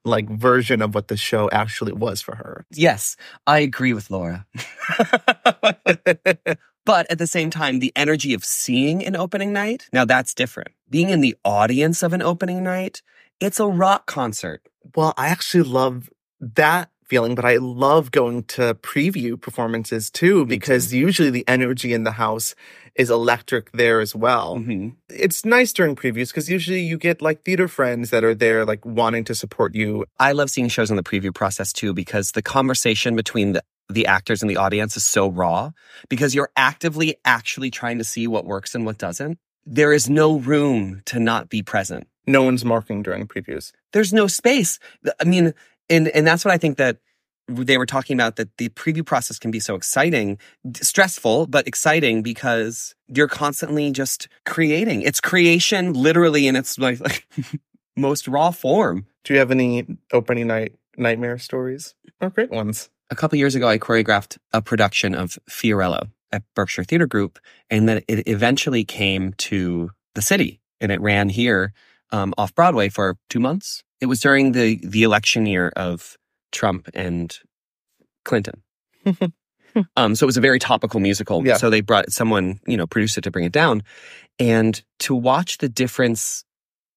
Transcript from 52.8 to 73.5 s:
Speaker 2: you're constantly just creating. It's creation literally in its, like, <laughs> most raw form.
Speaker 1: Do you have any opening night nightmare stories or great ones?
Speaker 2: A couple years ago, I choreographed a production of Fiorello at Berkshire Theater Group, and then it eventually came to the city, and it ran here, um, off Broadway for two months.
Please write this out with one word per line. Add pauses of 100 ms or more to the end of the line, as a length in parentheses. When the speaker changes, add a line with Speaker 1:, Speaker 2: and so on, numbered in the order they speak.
Speaker 2:
you're
constantly
just (160)
creating.
It's
creation
literally
in
its,
like, (360)
<laughs>
most
raw
form. (180)
Speaker 1:
Do
you
have
any (260)
opening
night (240)
nightmare
stories (260)
or
great
ones? (200)
Speaker 2:
A
couple
years
ago,
I
choreographed (160)
a
production
of (100)
Fiorello (200)
at (120)
Berkshire
Theater
Group, (320)
and
then
it
eventually
came (160)
to (240)
the
city, (180)
and
it
ran
here, (380)
um,
off
Broadway
for (140)
two
months. (200)